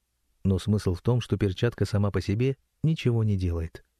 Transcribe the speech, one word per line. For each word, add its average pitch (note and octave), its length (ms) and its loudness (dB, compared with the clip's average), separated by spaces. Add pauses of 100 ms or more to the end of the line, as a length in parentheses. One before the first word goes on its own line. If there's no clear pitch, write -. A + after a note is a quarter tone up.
(420)
Но F#2+ 160 2
смысл G2+ 360 0
в E2+ 60 -8
том, A#2+ 200 0
что G#2+ 180 -2
перчатка G#2+ 480 0
сама G2+ 240 0
по F#2+ 100 -2
себе A#2+ 360 0 (260)
ничего B2 400 0
не G#2+ 140 0
делает, E2+ 480 -4 (160)